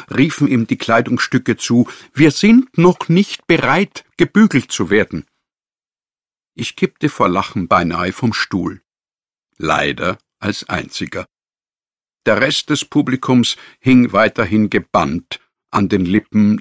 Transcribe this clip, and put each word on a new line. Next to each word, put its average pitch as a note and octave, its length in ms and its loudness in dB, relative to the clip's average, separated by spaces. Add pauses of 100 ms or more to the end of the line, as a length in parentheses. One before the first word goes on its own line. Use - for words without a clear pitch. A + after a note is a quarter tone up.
(100)
riefen D3 380 0
ihm A#2 180 0
die A#2 120 -4
Kleidungsstücke B2 760 -2
zu: A#2+ 320 0 (240)
"Wir C#3+ 200 4
sind A#3 440 2
noch F3 320 2
nicht - 380 0
bereit, D#3 580 0 (120)
gebügelt E3+ 540 2
zu F#2 200 -4
werden." F#2+ 360 0 (1300)
Ich - 220 -10
kippte - 320 -2
vor A2 200 -2
Lachen F#2 400 -4
beinahe F2 440 -2
vom A2+ 200 -4
Stuhl. - 500 -6 (720)
Leider D#2 640 -4 (200)
als - 300 -8
einziger. - 580 -10 (1000)
Der G#2+ 140 2
Rest - 300 -2
des D3 140 -4
Publikums B2+ 720 0 (240)
hing B2+ 320 4
weiterhin G#2+ 580 0
gebannt E2 680 -4 (300)
an G2 180 0
den F#2+ 160 0
Lippen G#2 560 0